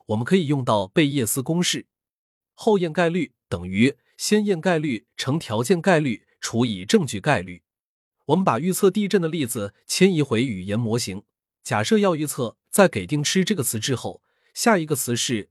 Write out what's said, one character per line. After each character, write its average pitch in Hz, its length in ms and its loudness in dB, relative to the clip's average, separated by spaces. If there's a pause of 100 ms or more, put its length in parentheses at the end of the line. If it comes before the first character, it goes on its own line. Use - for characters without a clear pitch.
我 107 80 -2
们 117 60 -2
可 180 140 2
以 170 100 0
用 139 160 -2
到 107 240 0
贝 156 200 2
叶 139 180 -2
斯 127 180 -2
公 165 200 -2
式： 151 240 -4 (640)
后 208 240 2
验 175 160 -2
概 170 160 2
率 170 240 -2 (160)
等 90 180 -8
于 107 300 2 (220)
先 208 260 0
验 190 160 -2
概 170 180 0
率 143 280 -4 (100)
乘 139 220 -2
条 113 260 -4
件 170 160 2
概 170 200 4
率 131 260 -2 (120)
除 117 280 0
以 95 180 -6
证 127 220 2
据 104 120 -6
概 123 220 0
率。 90 220 -12 (640)
我 147 100 2
们 190 80 2
把 120 140 2
预 175 160 -2
测 196 160 4
地 202 180 0
震 185 140 2
的 165 40 0
例 156 200 -2
子 104 260 -6 (140)
迁 190 260 4
移 156 80 2
回 113 220 2
语 107 180 -4
言 101 180 -2
模 117 200 0
型， 101 240 -8 (420)
假 107 180 0
设 220 140 2
要 202 180 4
预 151 120 -4
测 120 320 -6 (100)
在 - 180 6
给 92 200 -2
定 147 180 -2
吃 190 180 2
这 202 120 -2
个 139 80 -2
词 113 180 -4
之 123 160 -2
后， - 260 -10 (300)
下 226 240 2
一 156 80 -2
个 151 100 -4
词 120 220 -2
是 113 340 -4